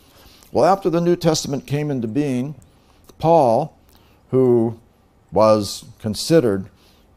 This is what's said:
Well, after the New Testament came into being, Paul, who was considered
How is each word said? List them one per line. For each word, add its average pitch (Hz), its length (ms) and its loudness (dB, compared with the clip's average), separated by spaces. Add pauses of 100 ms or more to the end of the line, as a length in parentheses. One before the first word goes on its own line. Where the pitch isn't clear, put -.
(520)
Well, 113 120 2
after 190 240 0
the 170 140 -2
New 175 140 0
Testament 156 500 -4
came 147 240 -4
into 120 180 -4
being, 135 460 -4 (640)
Paul, 151 580 2 (540)
who 120 500 2 (500)
was 107 540 2 (160)
considered 107 720 -2 (460)